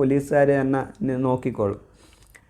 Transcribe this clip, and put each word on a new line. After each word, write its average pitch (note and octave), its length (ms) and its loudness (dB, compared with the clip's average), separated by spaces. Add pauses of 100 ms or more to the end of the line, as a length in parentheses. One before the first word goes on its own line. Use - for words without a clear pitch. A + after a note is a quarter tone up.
പോലീസുകാർ C#3 480 2 (100)
തന്നെ C3+ 220 0 (260)
നി-, C3 200 -2
നോക്കിക്കോളും. A#2+ 520 -2 (720)